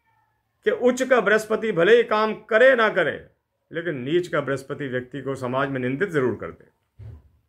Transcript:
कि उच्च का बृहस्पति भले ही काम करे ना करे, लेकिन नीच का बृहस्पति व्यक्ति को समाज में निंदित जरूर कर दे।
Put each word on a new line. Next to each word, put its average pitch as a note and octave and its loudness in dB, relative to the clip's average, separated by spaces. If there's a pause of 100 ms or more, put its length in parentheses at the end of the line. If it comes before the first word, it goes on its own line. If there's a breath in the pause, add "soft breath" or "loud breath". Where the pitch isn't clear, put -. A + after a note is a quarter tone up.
(640)
कि G#3+ 0
उच्च B3+ 0
का B3+ 4
बृहस्पति G#3+ 0
भले F#3 6
ही A#3 4
काम G#3+ 0
करे B3 4
ना A3 2
करे, D#3 -2 (420)
लेकिन E3 -6
नीच D3+ -2
का D#3 -2
बृहस्पति C#3 -6
व्यक्ति B2+ -8
को C3 -8
समाज C3 -4
में C3+ -6
निंदित C#3 -4
जरूर C3 0
कर E2+ -12
दे। - -20 (840)